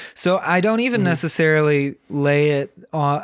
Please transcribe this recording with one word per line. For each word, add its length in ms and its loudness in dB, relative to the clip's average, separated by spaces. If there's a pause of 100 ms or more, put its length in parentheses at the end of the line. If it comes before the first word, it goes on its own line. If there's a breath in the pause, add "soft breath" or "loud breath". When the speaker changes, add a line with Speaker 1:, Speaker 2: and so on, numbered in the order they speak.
(160 loud breath)
Speaker 1:
So 280 0
I 160 0
don't 200 2
even 220 0
Speaker 2:
Mm-hmm. 80 0
Speaker 1:
necessarily 840 0 (140)
lay 400 0
it 220 -2 (200)
on, 320 -2